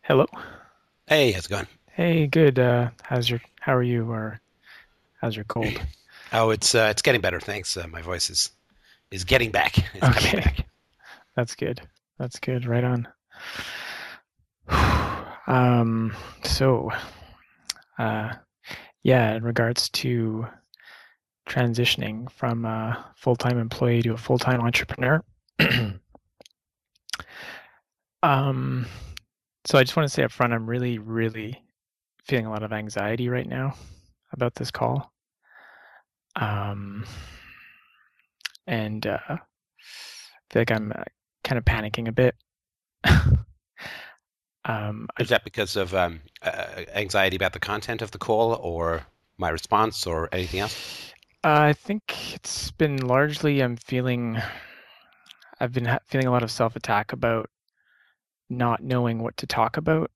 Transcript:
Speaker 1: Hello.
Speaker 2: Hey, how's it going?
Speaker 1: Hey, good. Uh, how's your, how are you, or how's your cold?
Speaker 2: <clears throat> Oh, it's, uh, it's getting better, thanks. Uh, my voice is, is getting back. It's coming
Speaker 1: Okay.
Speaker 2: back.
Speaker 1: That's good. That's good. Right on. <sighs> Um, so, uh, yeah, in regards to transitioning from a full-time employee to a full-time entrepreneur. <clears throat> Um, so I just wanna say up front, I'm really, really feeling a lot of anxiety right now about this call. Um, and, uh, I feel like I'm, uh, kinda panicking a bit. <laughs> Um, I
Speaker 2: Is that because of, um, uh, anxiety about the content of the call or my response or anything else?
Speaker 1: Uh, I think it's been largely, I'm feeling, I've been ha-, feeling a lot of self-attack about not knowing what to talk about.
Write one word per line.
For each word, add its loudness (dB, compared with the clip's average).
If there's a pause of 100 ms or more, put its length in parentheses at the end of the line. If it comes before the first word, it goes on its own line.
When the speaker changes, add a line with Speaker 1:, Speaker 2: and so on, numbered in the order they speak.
Speaker 1:
Hello. 6 (800)
Speaker 2:
Hey, 6
how's -4
it -12
going? -4 (260)
Speaker 1:
Hey, 2
good. 6
Uh, 4 (120)
how's -2
your, -2 (200)
how 0
are 2
you, 0
or -8 (800)
how's -4
your -10
cold? -4
Speaker 2:
<clears throat> -8 (400)
Oh, 4
it's, 0
uh, 6
it's -2
getting 4
better, -2
thanks. -6
Uh, -10
my -14
voice -4
is, -2 (600)
is -8
getting 4
back. 2
It's 4
coming 4
Speaker 1:
Okay. 2
Speaker 2:
back. 0 (680)
Speaker 1:
That's -2
good. -6 (360)
That's -10
good. -4
Right 2
on. 0 (1600)
<sighs> 2 (160)
Um, 4 (280)
so, 2 (1080)
uh, -2 (680)
yeah, 6
in -4
regards 0
to -2 (1000)
transitioning 0
from -2
a -4 (120)
full-time 2
employee 2
to 2
a -2
full-time 2
entrepreneur. 2 (360)
<clears throat> 0 (2250)
Um, 2 (800)
so 6
I 8
just -2
wanna 2
say 0
up -2
front, 2
I'm -2
really, -2
really -4 (600)
feeling 0
a -8
lot -4
of -6
anxiety -4
right -4
now -4 (560)
about -2
this -8
call. -2 (1200)
Um, -4 (1600)
and, -4
uh, -2 (100)
I -6 (1120)
feel 2
like 0
I'm, 0
uh, -10 (380)
kinda -2
panicking 0
a -4
bit. 4 (680)
<laughs> 6 (1160)
Um, -6 (100)
I -2
Speaker 2:
Is -2
that 4
because -6
of, -2
um, 0 (220)
uh, -6 (100)
anxiety 2
about 0
the -14
content -6
of -8
the -16
call 2
or -4 (320)
my -2
response 0
or -2
anything -4
else? -6 (640)
Speaker 1:
Uh, 6 (100)
I 4
think -6 (320)
it's -8
been 0 (100)
largely, 2
I'm 0
feeling, -2 (1200)
I've -2
been -2
ha-, 0
feeling 0
a 2
lot 4
of -6
self-attack 0
about -2 (960)
not 0
knowing 0
what -8
to -10
talk 0
about. 0